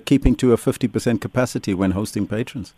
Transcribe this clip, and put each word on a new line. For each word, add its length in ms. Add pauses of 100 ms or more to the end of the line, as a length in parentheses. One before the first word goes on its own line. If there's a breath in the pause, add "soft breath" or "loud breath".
keeping 300
to 180
a 40
fifty 300
percent 320
capacity 540
when 180
hosting 360
patrons? 500